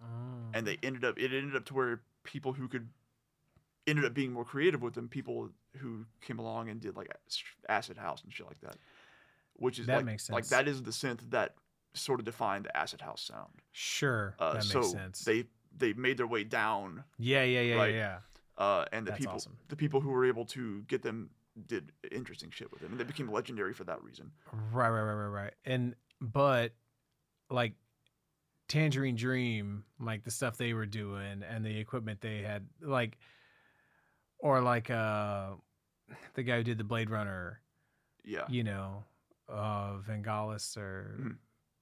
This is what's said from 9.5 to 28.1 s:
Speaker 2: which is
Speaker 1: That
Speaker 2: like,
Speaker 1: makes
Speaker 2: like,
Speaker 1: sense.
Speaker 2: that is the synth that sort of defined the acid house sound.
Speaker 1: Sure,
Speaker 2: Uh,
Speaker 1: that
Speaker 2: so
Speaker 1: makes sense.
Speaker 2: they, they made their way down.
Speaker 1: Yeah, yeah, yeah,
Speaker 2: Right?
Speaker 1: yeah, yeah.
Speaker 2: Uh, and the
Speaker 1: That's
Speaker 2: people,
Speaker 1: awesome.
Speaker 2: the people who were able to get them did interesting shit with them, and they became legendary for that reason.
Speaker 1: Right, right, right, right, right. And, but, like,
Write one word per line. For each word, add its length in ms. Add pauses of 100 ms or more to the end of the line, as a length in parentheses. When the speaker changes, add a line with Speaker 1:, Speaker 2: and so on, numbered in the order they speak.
Speaker 2:
which 240
is 80
Speaker 1:
That 100
Speaker 2:
like, 80
Speaker 1:
makes 260
Speaker 2:
like, 140
Speaker 1:
sense. 60
Speaker 2:
that 180
is 140
the 80
synth 400
that 240 (400)
sort 260
of 60
defined 400
the 100
acid 240
house 220
sound. 400 (100)
Speaker 1:
Sure, 680
Speaker 2:
Uh, 160
Speaker 1:
that 100
Speaker 2:
so 160
Speaker 1:
makes 120
sense. 320
Speaker 2:
they, 200 (320)
they 160
made 240
their 100
way 180
down. 600 (140)
Speaker 1:
Yeah, 260
yeah, 160
yeah, 160
Speaker 2:
Right? 180
Speaker 1:
yeah, 40 (600)
yeah. 60
Speaker 2:
Uh, 280
and 140
the 60
Speaker 1:
That's 80
Speaker 2:
people, 160
Speaker 1:
awesome. 200 (120)
Speaker 2:
the 80
people 240
who 100
were 160
able 200
to 360
get 200
them 280 (360)
did 260 (200)
interesting 380
shit 200
with 100
them, 120
and 80
they 40
became 260
legendary 420
for 120
that 180
reason. 280 (420)
Speaker 1:
Right, 160
right, 140
right, 120
right, 120 (180)
right. 100 (100)
And, 300 (260)
but, 520 (760)
like, 260 (920)